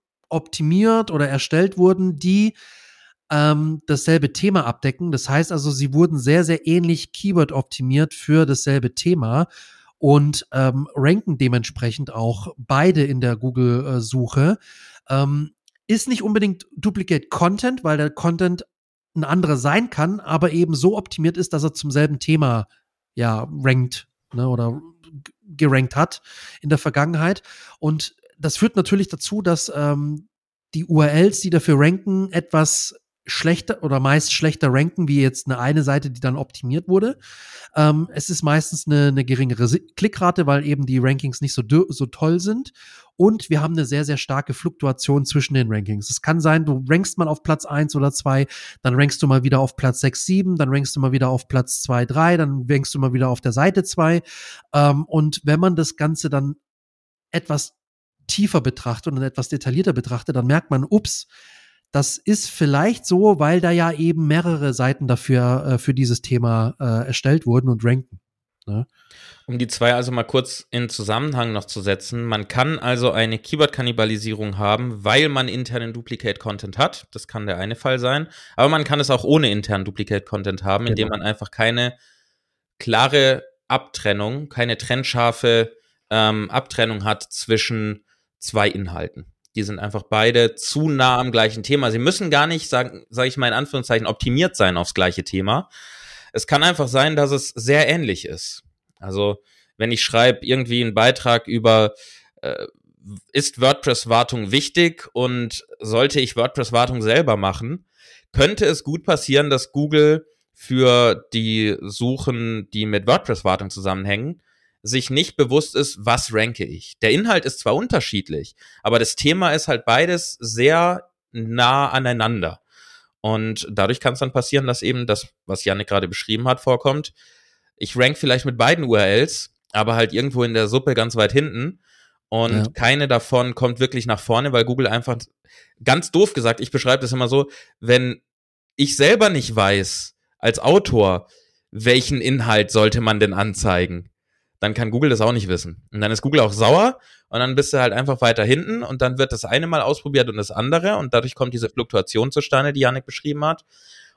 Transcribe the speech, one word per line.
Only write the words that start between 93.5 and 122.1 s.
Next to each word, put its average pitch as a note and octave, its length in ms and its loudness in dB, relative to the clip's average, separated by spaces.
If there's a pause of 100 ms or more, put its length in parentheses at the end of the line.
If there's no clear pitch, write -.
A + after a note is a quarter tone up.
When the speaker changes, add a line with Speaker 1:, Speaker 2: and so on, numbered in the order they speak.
Speaker 2:
Anführungszeichen, B2 520 -2
optimiert B2 480 0
sein F#2 220 2
aufs E2+ 180 -4
gleiche F2+ 300 0
Thema. G2+ 440 -4 (640)
Es - 140 -4
kann D3 160 2
einfach D#3 240 2
sein, C#3 300 2
dass C#3+ 160 2
es C3+ 160 -2
sehr C3 400 2
ähnlich C#3 360 -2
ist. - 380 -12 (380)
Also, G2+ 420 -2 (340)
wenn A2+ 140 -2
ich A2+ 140 0
schreibe, A#2+ 420 2
irgendwie B2 340 0
einen A2+ 140 -2
Beitrag A#2 540 2
über, A2 460 4 (460)
äh, - 260 -8 (680)
ist C#3 280 -4
WordPress-Wartung A#2+ 920 0
wichtig E3 600 0
und B2 540 -4 (140)
sollte B2 400 0
ich B2 160 -4
WordPress-Wartung A#2+ 680 0
selber A#2+ 340 2
machen, G2 480 -6 (460)
könnte F#3 340 2
es D3 200 0
gut D#3 180 -6
passieren, D3 480 0
dass C3 220 -2
Google D3+ 520 2 (300)
für B2 800 2
die A2 480 0
Suchen, A#2 920 -6
die G#2+ 160 -4
mit G#2 220 0
WordPress-Wartung G2 640 0
zusammenhängen, G2+ 720 -6 (440)
sich B2 260 -4
nicht D3+ 260 -2
bewusst C#3+ 380 0
ist, C#3 260 -2
was A#2 320 -2
ranke A2 320 -2
ich. - 380 -14
Der A2 80 4
Inhalt F#3+ 340 2
ist C3 140 -6
zwar A#2 160 0
unterschiedlich, A#2 800 -4 (300)
aber A2+ 160 2
das - 160 -2
Thema E3 340 2
ist D3+ 160 -2
halt B2+ 180 -2
beides E3+ 540 0
sehr D3+ 720 0 (220)
nah A#2+ 580 0
aneinander. A2+ 720 -2 (600)